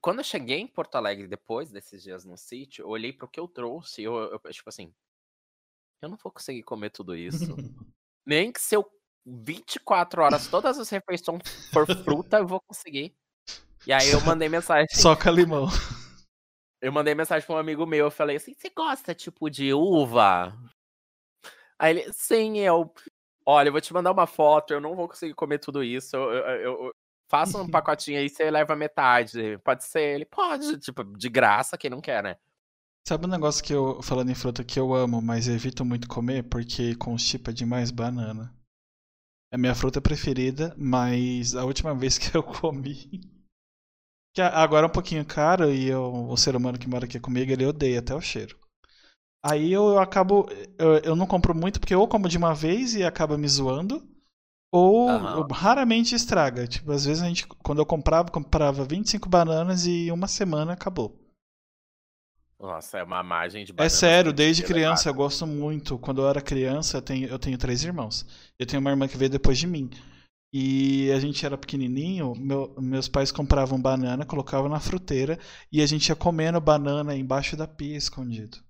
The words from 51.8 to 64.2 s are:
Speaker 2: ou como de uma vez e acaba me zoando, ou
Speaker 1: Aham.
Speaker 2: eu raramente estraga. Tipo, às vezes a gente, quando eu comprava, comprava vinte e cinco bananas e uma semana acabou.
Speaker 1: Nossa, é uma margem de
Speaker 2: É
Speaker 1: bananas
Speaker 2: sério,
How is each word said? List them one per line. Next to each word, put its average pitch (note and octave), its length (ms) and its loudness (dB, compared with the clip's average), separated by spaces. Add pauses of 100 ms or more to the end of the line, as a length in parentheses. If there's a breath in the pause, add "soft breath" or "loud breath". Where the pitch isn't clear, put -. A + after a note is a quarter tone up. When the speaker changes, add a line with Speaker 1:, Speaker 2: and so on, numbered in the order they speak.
Speaker 2:
ou G#3 120 6
como G3+ 220 2
de E3+ 80 0
uma E3+ 180 2
vez G#3+ 400 0
e G3 80 0
acaba D#3 340 0
me D3 100 -2
zoando, C#3 600 -2 (640)
ou G3 340 8
Speaker 1:
Aham. G3+ 400 0
Speaker 2:
eu - 40 -
raramente A#3 640 4
estraga. C3 520 0
Tipo, D3+ 260 -6
às C#3+ 120 -2
vezes D#3 180 0
a F3 40 -2
gente, E3+ 200 -4
quando - 340 -4
eu D3 60 2
comprava, D#3+ 440 2
comprava C#3+ 540 0
vinte F3 220 -4
e - 40 -2
cinco G3+ 180 -4
bananas F3 580 2
e E3+ 240 -2
uma F3 160 -4
semana E3 460 -2
acabou. F3 460 -6 (1400)
Speaker 1:
Nossa, F#2 380 -10
é F2+ 60 -6
uma F2+ 200 -4
margem F2 420 -4
de F#2 120 -20
Speaker 2:
É D#3 100 2
Speaker 1:
bananas - 20 2
Speaker 2:
sério, E3+ 420 6